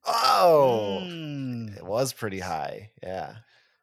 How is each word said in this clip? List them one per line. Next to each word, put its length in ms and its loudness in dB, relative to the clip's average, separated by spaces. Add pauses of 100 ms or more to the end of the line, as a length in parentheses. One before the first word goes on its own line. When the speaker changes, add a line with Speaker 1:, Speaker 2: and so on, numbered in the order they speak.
Speaker 1:
Oh, 960 4
Speaker 2:
Mm. 720 -10
Speaker 1:
it 100 -16
was 280 -2
pretty 260 -8
high. 520 -8 (120)
Yeah. 300 -10 (500)